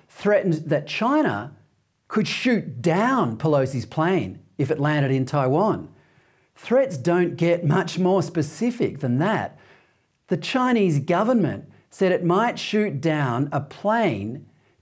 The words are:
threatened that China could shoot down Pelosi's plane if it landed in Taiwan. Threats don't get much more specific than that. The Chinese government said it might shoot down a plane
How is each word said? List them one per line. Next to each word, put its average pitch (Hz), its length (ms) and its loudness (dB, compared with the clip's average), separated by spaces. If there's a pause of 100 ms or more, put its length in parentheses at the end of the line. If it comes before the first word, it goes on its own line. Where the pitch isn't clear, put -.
threatened 190 560 0
that 147 220 -2
China 214 640 -2 (560)
could 214 180 0
shoot 175 540 -2
down 175 560 0
Pelosi's 135 480 0
plane 156 540 -2 (180)
if 139 140 0
it 151 100 -2
landed 147 300 2
in 131 160 0
Taiwan. 139 640 0 (640)
Threats 262 420 0
don't 175 400 2
get 170 260 2
much 170 340 0
more 185 240 2
specific 151 800 -2
than 123 160 0
that. 156 400 -2 (720)
The 185 80 -2
Chinese 214 640 2
government 175 640 0 (240)
said 185 240 0
it 175 100 0
might 214 360 2
shoot 208 420 -2
down 147 500 0
a 147 120 -2
plane 147 800 -2 (380)